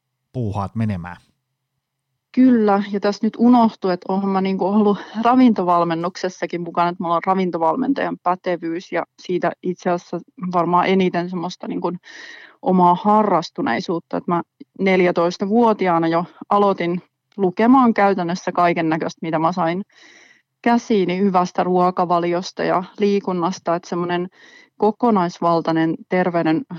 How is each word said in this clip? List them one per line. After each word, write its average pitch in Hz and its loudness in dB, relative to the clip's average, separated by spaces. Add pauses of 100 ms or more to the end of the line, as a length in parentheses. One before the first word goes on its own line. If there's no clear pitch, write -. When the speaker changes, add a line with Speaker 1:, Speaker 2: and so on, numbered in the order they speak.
(340)
Speaker 1:
puuhaat 101 -4
menemään. 92 -4 (1120)
Speaker 2:
Kyllä, 214 4
ja 202 -4
tässä 202 -2
nyt 208 -4
unohtui, 226 4
että 180 -6
oonhan 196 -2
mä 190 0
niinku 190 -2
ollut 202 2 (260)
ravintovalmennuksessakin 180 2
mukana, 170 -2
että 180 -6
mulla 170 0
on 165 0
ravintovalmentajan 175 -2
pätevyys 175 -4
ja 170 -4 (160)
siitä 170 -4 (120)
itse 185 -4
asiassa 175 -4 (340)
varmaan 175 2
eniten 180 0
semmoista 180 -10
niinku 180 -6 (680)
omaa 180 4
harrastuneisuutta, 185 0
että 170 -6
mä 170 -2 (380)
neljätoistavuotiaana 185 2
jo 170 0 (240)
aloitin 190 0 (360)
lukemaan 226 4
käytännössä 185 0
kaikennäköistä, 170 -2
mitä 160 -2
mä 165 0
sain 180 -4 (800)
käsiini 202 0
hyvästä 185 0
ruokavaliosta 180 0
ja 170 0 (160)
liikunnasta, 185 -2
että 175 -8
semmonen 175 -4 (500)
kokonaisvaltainen 170 0 (140)
terveyden 170 0 (180)